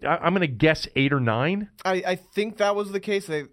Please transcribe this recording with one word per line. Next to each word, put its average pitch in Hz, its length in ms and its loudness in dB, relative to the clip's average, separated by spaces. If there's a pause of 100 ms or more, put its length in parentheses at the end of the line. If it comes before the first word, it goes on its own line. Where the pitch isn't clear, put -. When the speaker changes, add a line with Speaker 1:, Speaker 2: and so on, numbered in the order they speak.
Speaker 1:
I, 151 140 2
I'm 165 160 0
gonna 185 140 2
guess 151 380 2 (120)
eight 139 160 2
or 139 80 2
nine. 143 480 0 (160)
Speaker 2:
I, 185 200 0
I 185 120 0
think 208 400 -6
that 202 180 2
was 202 160 -4
the 196 80 -2
case. 196 300 -4
I, 151 240 -2